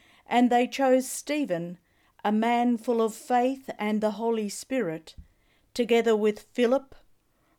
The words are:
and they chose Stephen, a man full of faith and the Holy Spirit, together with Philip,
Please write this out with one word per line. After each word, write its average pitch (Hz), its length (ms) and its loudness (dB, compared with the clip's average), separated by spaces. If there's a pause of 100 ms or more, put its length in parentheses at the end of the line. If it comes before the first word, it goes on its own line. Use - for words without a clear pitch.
(260)
and 240 240 4
they 240 180 4
chose 262 400 2
Stephen, 180 720 -6 (460)
a 208 80 0
man 240 460 2
full 233 240 -2
of 220 120 0
faith 247 640 -2
and 214 240 -2
the 214 100 0
Holy 220 380 -4
Spirit, 185 640 -6 (600)
together 233 400 2
with 214 380 -2
Philip, 247 420 0 (640)